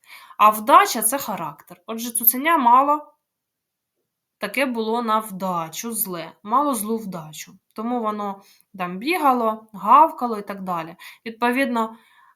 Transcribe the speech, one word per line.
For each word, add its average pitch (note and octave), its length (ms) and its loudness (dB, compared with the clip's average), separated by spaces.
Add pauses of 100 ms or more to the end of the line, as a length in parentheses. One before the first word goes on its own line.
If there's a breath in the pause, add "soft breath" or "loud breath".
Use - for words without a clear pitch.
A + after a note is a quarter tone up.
(380 loud breath)
А G#3+ 140 8
вдача — C#4 520 4
це C#4 160 0
характер. F3 680 -10
Отже, A3+ 240 -8
цуценя C4+ 480 0
мало, C#4 560 4 (1200)
таке A3+ 280 -2
було A#3 360 -2
на A3 160 0
вдачу, F#3 760 -6
зле, F3+ 400 -6 (100)
мало C4 320 0
злу G#3+ 220 -4
вдачу. F3+ 560 -12 (220)
Тому A#3+ 260 -4
воно G#3 420 -6 (360 soft breath)
там F3+ 200 -8
бігало, B3 720 0
гавкало A#3 680 4
і G#3 40 -10
так G3 200 -10
далі. E3+ 340 -8 (300 loud breath)
Відповідно, A#3 680 -2 (400 loud breath)